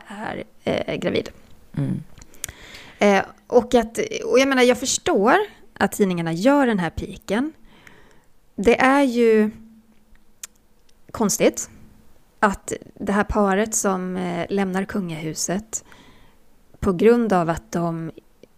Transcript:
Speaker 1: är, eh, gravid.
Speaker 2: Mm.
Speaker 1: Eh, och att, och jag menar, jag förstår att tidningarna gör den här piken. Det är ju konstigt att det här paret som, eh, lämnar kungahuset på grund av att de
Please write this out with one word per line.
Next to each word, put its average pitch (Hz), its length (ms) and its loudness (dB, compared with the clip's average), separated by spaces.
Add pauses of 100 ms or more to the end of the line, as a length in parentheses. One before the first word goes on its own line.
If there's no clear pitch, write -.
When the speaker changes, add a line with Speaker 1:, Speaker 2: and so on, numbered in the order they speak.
Speaker 1:
är, - 360 -10 (200)
eh, - 320 -4
gravid. - 340 -4 (460)
Speaker 2:
Mm. 139 260 -4 (960)
Speaker 1:
Eh, 202 240 4 (240)
och 240 280 2
att, 226 240 2 (260)
och 233 140 2
jag 269 100 4
menar, 262 140 2
jag 247 160 4
förstår 254 560 0 (440)
att 196 140 0
tidningarna 175 400 0
gör 262 340 2
den 220 120 0
här 170 120 -2
piken. 208 640 -6 (1040)
Det 208 240 2
är 269 220 4
ju 226 480 4 (1600)
konstigt - 600 0 (680)
att 196 320 0 (220)
det 202 180 -6
här 202 120 0
paret 208 500 0
som, 185 420 -2
eh, 175 320 -4
lämnar 190 360 -2
kungahuset 170 1000 -6 (960)
på 202 120 0
grund 220 400 4
av 170 180 2
att - 220 -6
de 165 380 -4 (480)